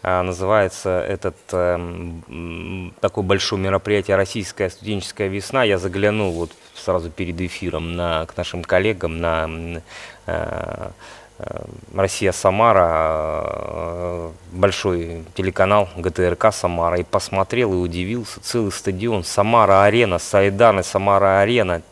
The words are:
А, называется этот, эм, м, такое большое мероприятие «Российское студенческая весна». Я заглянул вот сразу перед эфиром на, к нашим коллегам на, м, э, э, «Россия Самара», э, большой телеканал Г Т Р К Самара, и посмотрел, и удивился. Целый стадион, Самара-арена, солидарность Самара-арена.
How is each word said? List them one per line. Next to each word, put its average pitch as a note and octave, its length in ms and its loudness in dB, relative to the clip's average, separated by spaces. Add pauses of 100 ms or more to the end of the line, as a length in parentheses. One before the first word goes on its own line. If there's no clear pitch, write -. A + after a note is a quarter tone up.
А, F#2 200 0
называется F#2 840 0
этот, F#2 300 -4 (160)
эм, F2 720 -4
м, E2+ 760 -10
такое G#2 200 -2
большое F#2+ 380 0
мероприятие G2 560 0
«Российское F#2+ 540 -2
студенческая G2+ 580 -6
весна». G2+ 340 -2
Я G#2 140 4
заглянул G2 560 0
вот E2+ 200 -4 (220)
сразу F2 360 -4
перед E2+ 280 -6
эфиром E2+ 580 -6
на, E2 280 -2
к - 100 -16
нашим F2 300 -8
коллегам F2+ 560 0
на, E2 240 0
м, E2 380 -8 (440)
э, - 640 -6 (480)
э, - 260 -10 (300)
«Россия F#2+ 380 0
Самара», E2 1120 4
э, E2+ 840 -8 (220)
большой F2 840 -2
телеканал F#2+ 640 2
Г F2 120 -2
Т F2+ 120 -2
Р F2 120 2
К A2 160 4
Самара, F2 460 0
и F2+ 60 0
посмотрел, G2 720 -2
и - 20 0
удивился. F2+ 640 -4
Целый A2 320 -2
стадион, G2+ 500 -4
Самара-арена, G#2 960 4
солидарность G2 680 4
Самара-арена. G2 1040 4